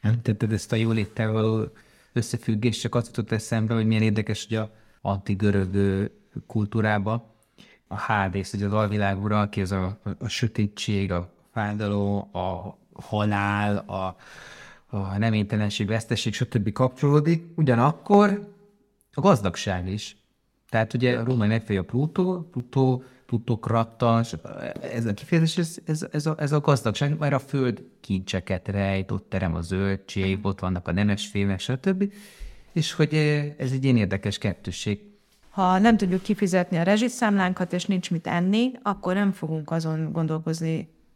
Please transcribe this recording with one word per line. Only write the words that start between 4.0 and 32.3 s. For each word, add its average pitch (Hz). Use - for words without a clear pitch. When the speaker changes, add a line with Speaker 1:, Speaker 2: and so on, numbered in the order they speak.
Speaker 1:
érdekes, 107
hogy 110
a 110
antigörög, 98
ö, 98
kultúrába 107
a -
Hádész, 98
ugye 104
az 101
alvilág 101
ura, 104
aki 104
az 92
a, 95
a, 104
a 123
sötétség, 104
a 87
fájdalom, 104
a 92
halál, 104
a, 95
a 98
reménytelenség, 104
veszteség, 110
stb. 104
kapcsolódik, 147
ugyanakkor 156
a -
gazdagság 98
is. 104
Tehát 110
ugye 123
a 113
római 117
megfelelő 110
a 90
Plutó, 165
Plutó, 127
plutokratta, 113
ez 117
a 110
kifejezés, 160
ez, 165
ez, 156
ez 151
a, 156
ez 143
a 151
gazdagság, 143
mert 143
a 127
föld 127
kincseket 95
rejt, 98
ott 101
terem 92
a 82
zöldség, 95
ott 98
vannak 92
a 85
nemesfémek, 98
stb. 190